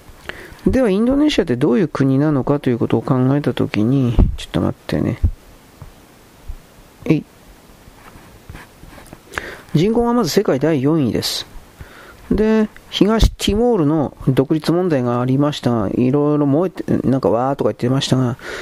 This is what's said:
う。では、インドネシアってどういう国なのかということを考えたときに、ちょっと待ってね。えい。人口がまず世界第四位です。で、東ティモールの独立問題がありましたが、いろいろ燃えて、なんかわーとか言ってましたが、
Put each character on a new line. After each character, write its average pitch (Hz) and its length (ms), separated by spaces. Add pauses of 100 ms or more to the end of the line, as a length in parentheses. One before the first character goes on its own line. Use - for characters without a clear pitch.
(680)
う。 185 40
で 240 100
は、 233 100
イ 190 80
ン 226 60
ド 262 120
ネ 302 120
シ 277 120
ア 190 40
っ - 20
て 120 100
ど 151 160
う 240 60
い 196 40
う 151 60
国 135 300
な 151 140
の 131 120
か 143 160
と 127 100
い - 20
う 113 60
こ 117 100
と 127 80
を 113 60
考 131 340
え 143 40
た 127 120
と 113 160
き 101 140
に、 123 320 (220)
ち - 80
ょ - 20
っ - 60
と - 80
待 95 180
っ - 80
て - 140
ね。 - 180 (1900)
え 156 100
い。 147 100 (2500)
人 190 180
口 233 120
が 233 80
ま 240 100
ず 156 80
世 202 140
界 139 160
第 151 220
四 147 260
位 92 40
で - 100
す。 - 240 (840)
で、 220 380 (200)
東 208 420
テ - 220
ィ 202 40
モ 240 180
ー 202 40
ル 151 80
の 151 300 (120)
独 135 260
立 151 180
問 180 160
題 139 140
が 120 180
あ 123 40
り 127 120
ま 143 160
し - 80
た 123 100
が、 110 200
い 127 200
ろ 147 240
い 147 40
ろ 147 80
燃 160 280
え - 80
て、 - 260
な 131 100
ん - 20
か - 80
わ 123 240
ー 139 40
と - 80
か 107 60
言 - 40
っ - 20
て 120 120
ま 135 120
し - 80
た 131 80
が、 131 220 (240)